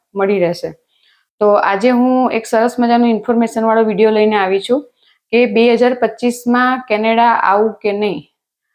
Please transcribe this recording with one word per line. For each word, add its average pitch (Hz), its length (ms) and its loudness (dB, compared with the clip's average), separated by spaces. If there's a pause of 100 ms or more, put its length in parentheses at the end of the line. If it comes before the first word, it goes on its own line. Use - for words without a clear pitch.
(140)
મળી 196 260 -2
રહેશે. 170 300 -4 (680)
તો 208 100 2
આજે 202 400 2
હું 254 420 0
એક 220 140 -6
સરસ 233 320 -2
મજાનો 240 280 2
ઇન્ફોર્મેશનવાળો 226 760 0
વીડિયો 220 280 2
લઈને 214 260 0
આવી 196 240 0
છું 254 220 -2 (480)
કે 240 160 2
બે 233 260 2
હજાર 247 220 2
પચીસમાં 247 920 -2
કેનેડા 226 360 0
આવું 214 480 0
કે 208 200 -4
નહીં. 202 300 -4 (520)